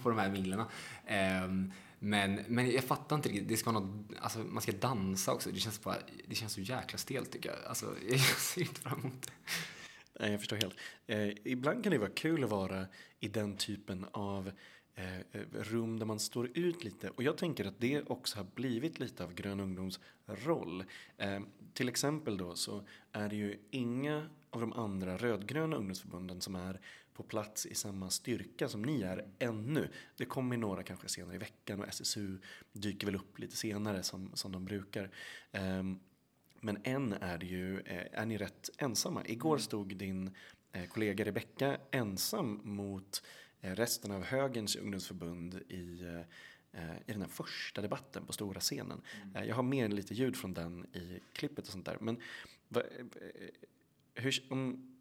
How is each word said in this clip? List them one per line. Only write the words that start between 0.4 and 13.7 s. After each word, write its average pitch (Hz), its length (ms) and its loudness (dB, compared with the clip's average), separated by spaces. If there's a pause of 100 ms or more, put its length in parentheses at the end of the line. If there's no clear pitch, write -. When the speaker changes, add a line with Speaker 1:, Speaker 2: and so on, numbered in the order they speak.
Speaker 1:
Ehm, 95 640 4 (260)
men, 101 500 6
men 120 220 6
jag 127 140 6
fattar - 320 2
inte 127 120 4
riktigt. 101 200 2
Det 110 80 4
ska 113 160 2
vara 107 120 4
något, 104 220 -4 (140)
alltså, - 180 0
man 110 240 -2
ska 113 100 2
dansa 101 640 4
också. - 160 -2
Det 95 100 -2
känns 104 220 -2
bara, 95 140 0 (300)
det - 80 -4
känns 110 180 0
så - 80 -4
jäkla 101 380 -2
stelt, - 340 -2
tycker - 180 -4
jag. - 80 -4 (100)
Alltså, 110 320 -2
<laughs> 92 80 -4
jag 131 120 8
ser - 400 6
inte - 200 0
fram - 200 -2
emot - 220 -4
det. - 100 -8 (880)
Speaker 2:
Nej, 107 100 2
jag 104 100 2
förstår - 160 0
helt. 104 200 0 (300)
Eh, 107 220 4 (160)
ibland 135 380 2
kan 208 100 6
det 139 60 8
vara 101 120 4
kul 156 340 4
att 107 60 2
vara 95 360 2 (340)
i 104 80 -4
den 104 280 0
typen 98 560 -4